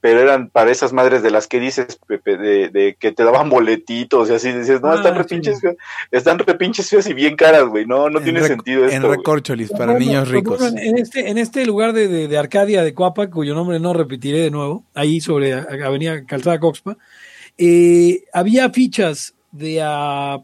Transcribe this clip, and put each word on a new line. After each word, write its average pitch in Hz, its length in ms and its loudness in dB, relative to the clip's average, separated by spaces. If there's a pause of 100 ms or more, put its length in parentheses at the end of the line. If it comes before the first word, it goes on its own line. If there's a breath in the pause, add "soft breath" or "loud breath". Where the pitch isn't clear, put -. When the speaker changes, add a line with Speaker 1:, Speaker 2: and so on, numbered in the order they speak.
Speaker 1:
pero 117 200 4
eran 131 280 4
para 117 220 4
esas 127 200 0
madres 127 300 4
de 110 80 2
las 107 180 0
que 127 120 -2
dices, 127 480 -6
Pepe, 98 300 -4
de, 101 320 0
de 98 300 0
que 110 120 -2
te 117 120 -2
daban 135 280 4
boletitos 117 800 0
y - 20 2
así, 117 180 -2
dices, 123 300 0
"No, 147 100 0
Speaker 2:
Ah, 165 40 4
Speaker 1:
están 180 200 2
re 180 80 -2
Speaker 2:
sí. 175 120 -6
Speaker 1:
pinches 160 260 -4
feas, 175 140 -2 (340 loud breath)
están 123 300 0
re 175 160 0
pinches 180 340 -4
feas - 160 2
y - 80 -6
bien 147 220 0
caras, 160 300 6
güey, 110 200 -2
no, 135 240 0
no 156 80 -2
Speaker 3:
En 151 60 -2
Speaker 1:
tiene 165 160 -2
Speaker 3:
rec-, 156 80 2
Speaker 1:
sentido 127 380 0
Speaker 3:
en 135 80 2
Speaker 1:
esto, 135 140 -2
güey". 101 120 2
Speaker 3:
recorcholis, 135 480 -4
Speaker 2:
Pero 101 100 -8
Speaker 3:
para 117 160 -2
Speaker 2:
bueno, 123 140 0
Speaker 3:
niños 135 200 0
Speaker 2:
pero 127 120 0
Speaker 3:
ricos. 220 200 -4
Speaker 2:
bueno, 233 200 -2
en 226 180 -2
este, 240 320 -4
en 226 80 -4
este 233 300 -4
lugar 220 260 0
de, 220 140 0
de, 165 200 -2
de 147 120 -2
Arcadia 202 440 0
de 151 120 -4
Coapa, 180 340 -2
cuyo 151 240 -4
nombre 170 260 -4
no 175 140 -2
repetiré 139 460 -2
de 160 120 0
nuevo, 147 320 -6 (120)
ahí 151 260 0
sobre 139 320 -2
a-, 131 140 -8 (180)
Avenida 139 400 -6
Calzada 151 340 -4
Coxpa, 170 380 -4 (600 loud breath)
eh, 175 640 6 (100)
había 226 380 2
fichas 226 640 -2 (160)
de 156 320 -6
a 143 600 -6